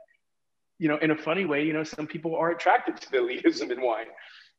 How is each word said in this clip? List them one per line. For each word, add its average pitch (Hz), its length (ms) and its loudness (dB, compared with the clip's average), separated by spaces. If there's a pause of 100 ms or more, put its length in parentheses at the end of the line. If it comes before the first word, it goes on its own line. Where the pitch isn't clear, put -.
(800)
you 165 60 2
know, 151 120 2
in 156 120 2
a 151 60 2
funny 170 280 -2
way, 147 200 0
you 160 80 0
know, 156 100 0
some 156 240 -8
people 160 300 -6
are 165 160 2
attracted - 460 2
to - 120 -16
the 135 60 0
elitism 127 560 2
in 123 80 -6
wine, 113 260 0 (520)